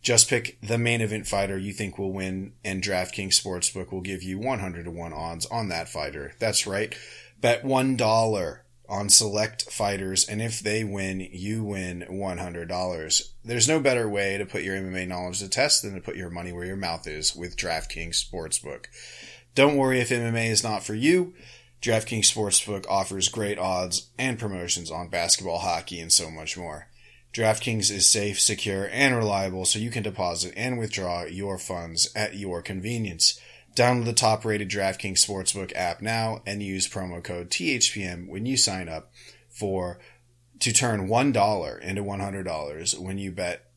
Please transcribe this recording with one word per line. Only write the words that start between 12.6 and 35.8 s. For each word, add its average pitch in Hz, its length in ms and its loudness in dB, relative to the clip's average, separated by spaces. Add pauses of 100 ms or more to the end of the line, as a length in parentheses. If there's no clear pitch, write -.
dollars. 87 640 -2 (100)
There's 117 240 4
no 156 140 4
better 123 260 4
way 101 300 0
to 101 80 -4
put 98 180 -6
your 95 140 -2
M 95 100 -4
M 92 80 -6
A 92 100 -2
knowledge 90 340 -4
to 98 100 -6
test 147 320 4
than 101 140 -6
to 92 40 -8
put - 160 -8
your 90 140 -8
money 87 240 -8
where 87 120 -6
your 95 120 -6
mouth 85 280 -4
is 78 300 -2
with 85 220 -8
DraftKings 82 680 -2
Sportsbook. 80 600 -6 (680)
Don't 143 220 8
worry 131 240 4
if 120 140 2
M 120 80 2
M 117 160 0
A 113 100 2
is 113 160 2
not 107 180 0
for 107 140 -6
you. 175 380 4 (480)
DraftKings 110 520 4
Sportsbook 101 540 0
offers 95 400 2
great 104 320 -2
odds 92 580 -2
and 123 220 -2
promotions 87 500 -4
on 82 200 -6
basketball, 85 500 2
hockey, 85 400 -2
and 82 140 2
so 80 180 4
much 80 260 -8
more. 80 280 -10 (460)
DraftKings 110 600 2
is 98 180 4
safe, 101 320 2
secure, 98 500 0
and 131 240 4
reliable, 98 480 0
so - 140 2
you 113 140 -2
can 117 100 -2
deposit 92 560 -2
and 120 220 -2
withdraw 90 460 -2
your 92 340 -6
funds 85 560 -2
at 107 200 -2
your 92 280 -6
convenience. 98 760 0 (360)
Download 123 300 4
the 117 80 -2
top-rated 110 540 2
DraftKings 95 560 0
Sportsbook 95 520 -2
app 87 260 -2